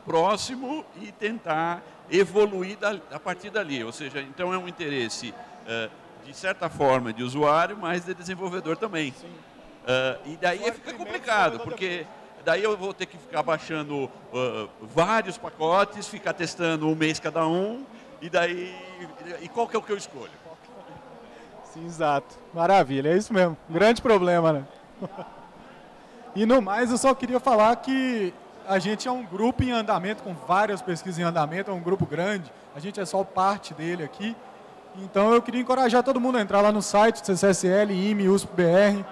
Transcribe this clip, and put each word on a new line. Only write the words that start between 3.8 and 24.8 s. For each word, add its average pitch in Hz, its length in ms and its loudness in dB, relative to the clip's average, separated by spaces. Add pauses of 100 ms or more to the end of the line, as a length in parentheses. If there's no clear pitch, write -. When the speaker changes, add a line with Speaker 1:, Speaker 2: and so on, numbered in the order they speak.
Speaker 1:
Ou 117 80 -8
seja, 139 300 -10
então 180 320 -6
é - 20 -2
um 180 100 -8
interesse, 143 680 -6 (320)
eh, 113 240 -6 (340)
de 143 100 -18
certa 185 340 -6
forma, 131 440 2
de 113 100 -8
usuário, 151 580 2
mas 175 240 -4
de 180 100 -8
desenvolvedor 175 640 -6
também. 160 360 -6
Speaker 2:
Sim. - 160 -20 (580)
Speaker 1:
Ah, 131 380 0
e 151 120 -12
daí 175 220 -2
Speaker 2:
Usuário 233 160 -4
Speaker 1:
fica - 140 -14
Speaker 2:
primeiro, 214 240 -10
Speaker 1:
complicado, 208 400 0
Speaker 2:
desenvolvedor 226 140 -10
Speaker 1:
porque 185 220 -6
Speaker 2:
depois. - 560 -12
Speaker 1:
daí 165 180 2
eu 214 140 0
vou 190 180 -8
ter 180 120 -8
que 175 120 -20
ficar 151 240 -6
baixando, 147 680 -4 (240)
ah, 113 340 -4 (120)
vários 175 580 0
pacotes, 185 680 0
ficar 180 260 -6
testando 165 560 -2
um 160 60 2
mês 156 240 0
cada 160 280 -2
um, 202 380 -2 (360)
e 165 100 -12
daí, 180 440 -2 (680)
e - 80 -14
qual 233 180 -2
que 226 80 -6
é 220 40 0
o 208 40 -2
que 208 100 -8
eu 202 40 -2
escolho? 120 340 -14 (1400)
Speaker 2:
Sim, 165 140 -12
exato. 156 500 -2 (160)
Maravilha, 165 560 4
é 170 80 4
isso 214 160 0
mesmo. 180 240 4 (120)
Grande 202 340 4
problema, 175 500 6
né? 139 120 0 (360)